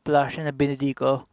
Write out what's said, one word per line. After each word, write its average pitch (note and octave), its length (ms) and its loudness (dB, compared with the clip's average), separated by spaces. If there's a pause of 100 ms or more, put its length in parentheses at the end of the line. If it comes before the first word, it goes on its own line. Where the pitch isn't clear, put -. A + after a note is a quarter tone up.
plushie D3 400 2
na C#3 80 -4
binili C#3 400 0
ko. C3+ 380 -2